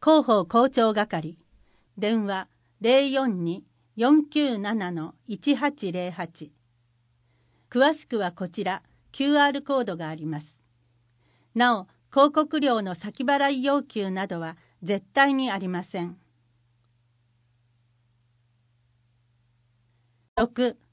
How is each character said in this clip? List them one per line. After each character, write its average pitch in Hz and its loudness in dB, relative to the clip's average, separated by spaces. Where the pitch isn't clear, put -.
広 311 6
報 208 4
広 233 2
聴 226 2
係。 175 -4
電 208 -2
話、 190 -6
零 269 4
四 254 -2
二 170 -6
四 294 4
九 277 -2
七 202 -4
の 170 -8
一 233 -2
八 247 -4
零 180 -6
八。 170 -12
詳 277 4
し - -18
く 233 -4
は 180 -2
こ 180 -8
ち 190 -8
ら、 180 -6
キ 269 -4
ュ 285 2
ー 285 6
ア 285 4
ー 277 -2
ル 285 -6
コ 277 0
ー 240 -2
ド 190 -6
が 165 -8
あ 160 -8
り 151 -10
ま 151 -6
す。 - -20
な 240 2
お、 185 -14
広 294 4
告 311 0
料 247 2
の 190 -6
先 208 -10
払 277 2
い 262 -4
要 277 2
求 202 -6
な 190 -4
ど 185 -8
は 165 -10
絶 196 -4
対 277 4
に 262 -2
あ 196 -4
り 196 -6
ま 180 -6
せ 180 -10
ん。 175 -12
六、 240 0